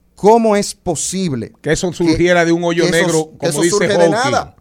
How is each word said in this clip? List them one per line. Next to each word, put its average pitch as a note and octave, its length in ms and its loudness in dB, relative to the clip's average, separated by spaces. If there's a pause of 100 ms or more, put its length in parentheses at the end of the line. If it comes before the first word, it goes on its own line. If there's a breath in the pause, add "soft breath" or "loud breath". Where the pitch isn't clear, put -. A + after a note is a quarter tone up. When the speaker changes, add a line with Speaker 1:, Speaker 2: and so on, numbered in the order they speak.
(160)
Speaker 1:
¿Cómo A3 380 4
es G3+ 220 -2
posible E3 840 -6
Speaker 2:
Que E3 120 -2
eso F3 180 -2
Speaker 1:
que, - 60 -8
Speaker 2:
surgiera E3+ 480 2
de E3 80 0
un E3+ 100 -2
hoyo E3+ 220 0
Speaker 1:
que F3 60 2
eso, E3+ 160 2
Speaker 2:
negro, D#3+ 260 -2
Speaker 1:
que - 60 -20
Speaker 2:
como E3 120 -4
Speaker 1:
eso D3+ 120 -4
Speaker 2:
dice F3 140 2
Speaker 1:
surge F#3 120 0
de G3+ 80 0
Speaker 2:
Hawking? E3+ 160 4
Speaker 1:
nada. B3+ 480 -4